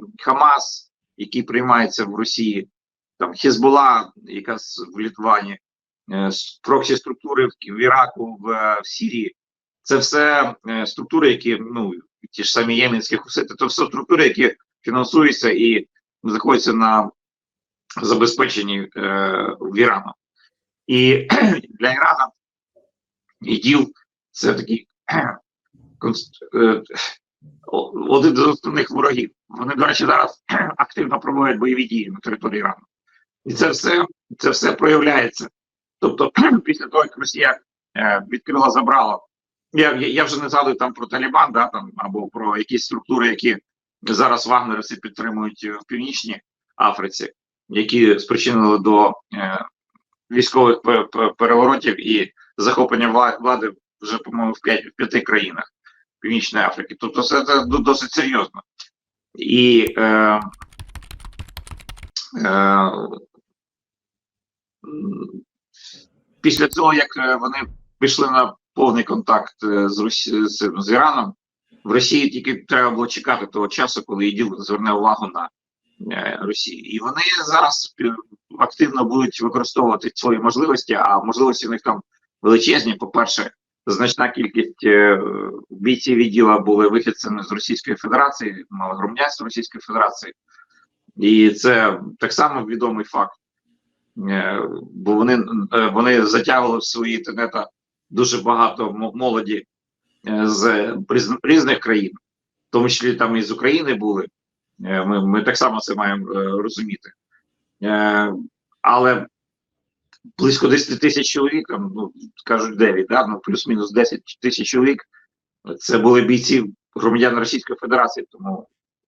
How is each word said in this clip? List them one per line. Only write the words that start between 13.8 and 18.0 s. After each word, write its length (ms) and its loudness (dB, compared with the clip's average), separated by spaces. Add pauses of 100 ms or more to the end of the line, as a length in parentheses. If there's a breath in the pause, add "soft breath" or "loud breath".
структури, 380 0
які 320 2 (260)
фінансуються 680 2
і 380 2 (340)
знаходяться 500 0
на 380 2 (920)